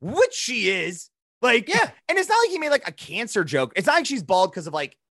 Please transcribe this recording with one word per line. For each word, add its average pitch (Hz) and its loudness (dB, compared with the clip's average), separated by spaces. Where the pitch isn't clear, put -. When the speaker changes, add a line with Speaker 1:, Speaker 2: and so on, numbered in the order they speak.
Speaker 1:
which 330 2
she 226 -4
is. 180 -4
Like, 240 2
Speaker 2:
Yeah. 427 2
Speaker 1:
and 349 2
it's 370 2
not 427 4
like 466 4
he 359 -4
made, 302 -2
like, 277 0
a 175 -10
cancer 208 -4
joke. 131 0
It's 185 -2
not 294 6
like 330 2
she's 262 -6
bald 185 2
'cause 170 -10
of, 156 -14
like, 147 -6